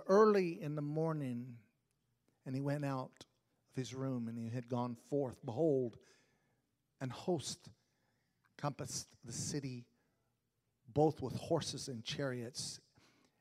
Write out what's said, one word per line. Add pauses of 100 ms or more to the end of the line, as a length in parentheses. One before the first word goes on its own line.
early
in
the
morning, (880)
and
he
went
out (460)
of
his
room,
and
he
had
gone (120)
forth,
behold, (1040)
an
host (920)
compassed
the
city, (1040)
both
with
horses
and
chariots. (600)